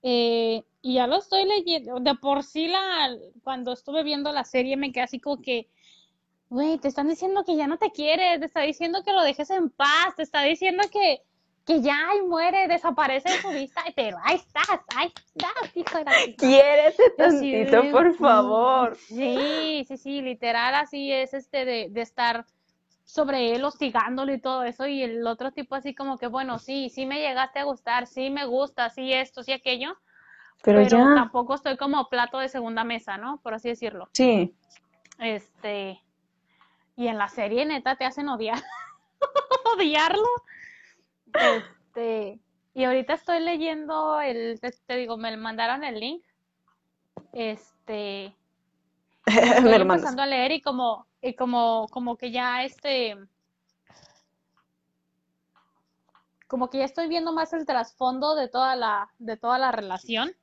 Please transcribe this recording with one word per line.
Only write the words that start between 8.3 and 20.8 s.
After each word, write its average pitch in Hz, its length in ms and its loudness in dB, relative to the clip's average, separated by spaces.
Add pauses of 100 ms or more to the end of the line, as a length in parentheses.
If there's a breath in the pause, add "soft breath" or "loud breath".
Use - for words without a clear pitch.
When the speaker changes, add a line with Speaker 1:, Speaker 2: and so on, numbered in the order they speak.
Speaker 1:
te 302 60 -6
está 320 160 -4
diciendo 339 440 -4
que 403 80 0
lo 370 100 4
dejes 285 280 0
en 359 180 0
paz, 302 460 2
te 320 80 -6
está 294 200 -2
diciendo 359 480 2
que, 381 300 2 (440)
que 311 160 4
ya, 285 160 2 (240)
y 381 60 -2
muere, 349 400 2
desaparece 302 600 0
de 370 100 0
su 392 120 -6
vista, 285 320 -6 (120)
pero 214 280 -2
ahí 311 140 2
estás, 349 440 -2 (140)
ahí 320 180 -4 (220)
estás, 427 400 -6
hijo 339 220 -4
de 311 80 -4
la 277 120 2
chica". 247 300 0
Speaker 2:
Quiérete 294 560 8 (140)
Speaker 1:
Yo 311 80 6
así 285 260 4
Speaker 2:
tantito, 220 140 2
Speaker 1:
de, 262 260 6
Speaker 2:
por 339 260 6
Speaker 1:
"Sí, - 0 -
Speaker 2:
favor. 247 800 4 (100)
Speaker 1:
sí, 277 800 -2
sí, 269 100 -12
sí", 277 240 -8
literal, 240 540 -2
así 285 360 -4